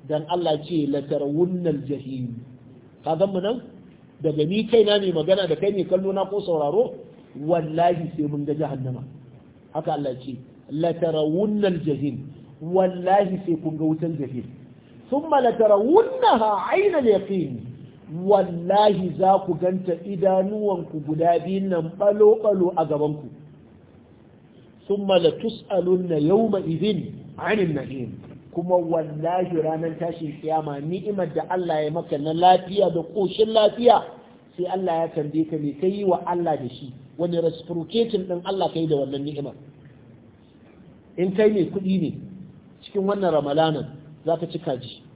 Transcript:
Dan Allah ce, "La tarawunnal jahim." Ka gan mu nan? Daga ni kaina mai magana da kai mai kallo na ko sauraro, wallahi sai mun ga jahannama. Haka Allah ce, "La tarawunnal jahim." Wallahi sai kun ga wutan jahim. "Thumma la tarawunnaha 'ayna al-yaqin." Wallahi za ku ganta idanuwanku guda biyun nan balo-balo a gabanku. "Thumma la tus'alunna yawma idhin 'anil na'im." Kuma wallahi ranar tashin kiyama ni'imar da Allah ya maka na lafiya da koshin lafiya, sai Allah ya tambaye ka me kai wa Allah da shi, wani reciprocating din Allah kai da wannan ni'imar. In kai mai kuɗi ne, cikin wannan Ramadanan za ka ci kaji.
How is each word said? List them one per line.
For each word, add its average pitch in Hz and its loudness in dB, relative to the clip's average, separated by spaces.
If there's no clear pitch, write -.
Dan 151 -2
Allah 165 0
ce, 156 -2
"La 139 0
tarawunnal 151 -2
jahim." 127 -6
Ka 160 0
gan 196 2
mu 180 0
nan? 233 -2
Daga 151 2
ni 208 0
kaina 208 6
mai 190 0
magana 175 2
da 156 2
kai 196 0
mai 190 -2
kallo 190 0
na 196 0
ko 196 -4
sauraro, 170 0
wallahi 160 0
sai 151 -2
mun 147 -4
ga 147 -2
jahannama. 131 -6
Haka 156 -4
Allah 139 -4
ce, 127 -12
"La 160 0
tarawunnal 170 0
jahim." 135 -4
Wallahi 185 2
sai 170 0
kun 156 -6
ga 151 -2
wutan 156 0
jahim. 120 -8
"Thumma 294 2
la 233 4
tarawunnaha 226 4
'ayna 370 4
al-yaqin." 185 2
Wallahi 185 2
za 190 4
ku 170 -2
ganta 180 -2
idanuwanku 190 0
guda 165 2
biyun 190 -2
nan 165 -2
balo-balo 208 4
a 160 2
gabanku. 147 -2
"Thumma 196 2
la 165 2
tus'alunna 180 -2
yawma 196 2
idhin 160 -2
'anil 175 -2
na'im." 127 -8
Kuma 180 0
wallahi 165 -2
ranar 160 -4
tashin 165 -8
kiyama 156 -4
ni'imar 185 -4
da 156 -2
Allah 170 -2
ya 151 -4
maka 165 -4
na 151 -4
lafiya 185 4
da 165 0
koshin 202 0
lafiya, 220 4
sai 180 -4
Allah 180 -2
ya 165 0
tambaye 156 -2
ka 160 -4
me 147 -4
kai 196 -2
wa 175 2
Allah 175 0
da 127 -8
shi, 127 -14
wani 170 -2
reciprocating 185 -2
din 175 -4
Allah 190 -2
kai 165 -2
da 151 2
wannan 139 -2
ni'imar. 143 -8
In 185 0
kai 214 6
mai 196 2
kuɗi 190 -2
ne, 139 -2
cikin 196 -4
wannan 196 2
Ramadanan 147 2
za 160 0
ka 170 -6
ci 165 -8
kaji. 123 -8